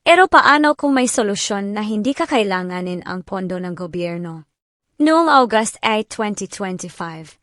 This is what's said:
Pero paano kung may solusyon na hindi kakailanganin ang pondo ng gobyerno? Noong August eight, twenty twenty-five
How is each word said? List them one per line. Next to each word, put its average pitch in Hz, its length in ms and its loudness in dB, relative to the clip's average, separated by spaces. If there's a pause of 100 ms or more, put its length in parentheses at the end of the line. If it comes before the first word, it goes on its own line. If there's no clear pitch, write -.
Pero 349 240 6
paano 302 480 4
kung 285 240 0
may 254 80 2
solusyon 202 720 -2
na 214 80 -4
hindi 214 320 -2
kakailanganin 180 880 -2
ang 180 160 -8
pondo 185 400 -6
ng 180 160 -8
gobyerno? 170 720 -8 (480)
Noong 320 320 4
August 226 560 2
eight, 220 240 -2
twenty 208 400 -6
twenty-five 170 960 -10